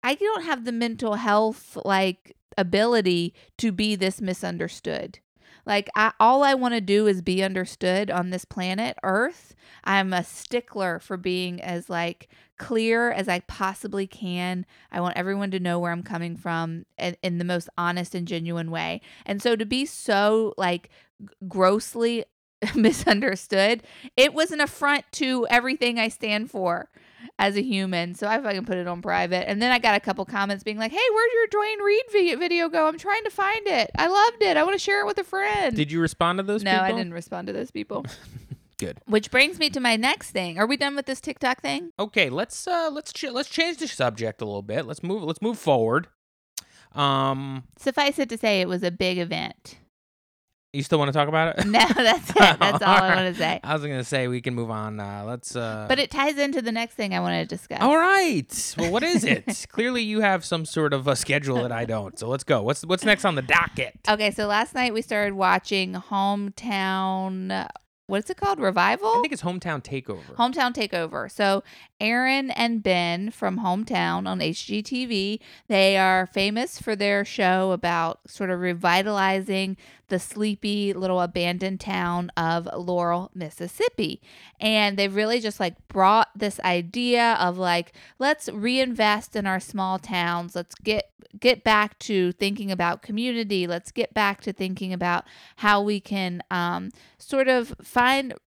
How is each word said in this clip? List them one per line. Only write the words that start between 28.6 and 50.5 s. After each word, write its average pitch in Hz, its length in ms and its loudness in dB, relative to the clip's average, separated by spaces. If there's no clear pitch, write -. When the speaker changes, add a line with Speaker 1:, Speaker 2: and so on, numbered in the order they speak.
Speaker 1:
put 190 120 -2
it 175 100 -4
on 175 140 -6
private. 180 480 -2
And 202 120 -2
then 247 100 4
I 247 80 4
got 226 160 4
a 202 40 4
couple 196 260 -4
comments 202 380 -4
being 214 140 -6
like, 226 140 -4
"Hey, 311 60 -4
where'd 440 220 2
your 453 140 2
Dwayne 415 360 -2
Reed 415 280 4
vi-, 359 240 4
video 339 340 0
go? 311 180 2
I'm 311 120 -2
trying 403 240 -2
to 415 80 -4
find 403 360 -2
it. 269 300 2
I 320 100 2
loved 427 360 4
it. 359 140 4
I 302 60 4
wanna 381 140 0
share 403 240 0
it 403 60 0
with 415 100 -2
a 403 60 -4
friend." 392 520 0
Speaker 2:
Did 147 160 0
you 165 100 -2
respond 170 360 2
to 196 60 -2
those 208 200 -2
Speaker 1:
No, 190 180 2
I 190 60 2
Speaker 2:
people? 208 120 0
Speaker 1:
didn't 175 140 -6
respond 175 340 -10
to 196 60 -8
those 247 180 -8
people. 220 400 -8
Speaker 2:
<laughs> - 680 -18
Good. - 280 -8
Speaker 1:
Which 214 240 0
brings 294 300 2
me 302 120 0
to 277 80 -4
my 240 160 2
next 254 360 -2
thing. 175 260 -4
Are 202 80 2
we 262 120 0
done 277 180 -2
with 277 100 -4
this 269 160 -6
TikTok 262 400 -4
thing? 302 380 -6
Speaker 2:
Okay, 196 320 0
let's, 175 360 -6
uh, 339 240 0
let's 294 220 -10
ch-, - 180 -8
let's 254 180 -4
change 330 280 -2
the 320 100 -6
subject 113 540 -2
a 113 40 -6
little 101 180 -6
bit. 107 240 -4
Let's - 160 -12
move, 190 200 -4
let's 160 180 -4
move 220 180 -2
forward. 131 480 2
Um, 135 720 0
Speaker 1:
Suffice 277 420 0
it 262 100 0
to 233 100 -8
say, 208 220 2
it 180 60 0
was 180 140 -2
a 180 100 0
big 180 280 0
event. - 580 -6